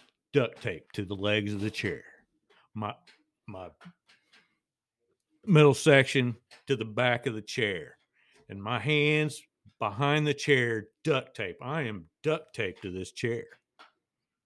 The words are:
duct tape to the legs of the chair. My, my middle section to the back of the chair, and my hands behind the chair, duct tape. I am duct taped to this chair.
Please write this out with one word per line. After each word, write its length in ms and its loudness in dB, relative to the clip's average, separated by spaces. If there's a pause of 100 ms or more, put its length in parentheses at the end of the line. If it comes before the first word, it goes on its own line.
(320)
duct 300 0
tape 320 -10
to 100 -6
the 140 -8
legs 360 0
of 60 -6
the 120 -4
chair. 340 -6 (680)
My, 200 -8 (540)
my 220 -14 (1800)
middle 280 8
section 640 4 (320)
to 80 0
the 100 -6
back 400 0
of 80 -4
the 80 -10
chair, 560 -6 (520)
and 120 -12
my 180 -4
hands 640 0 (380)
behind 480 0
the 80 2
chair, 500 2 (180)
duct 320 0
tape. 240 -6
I 240 -6
am 220 -8 (160)
duct 320 -4
taped 300 -6
to 80 -6
this 200 -8
chair. 340 -4 (1000)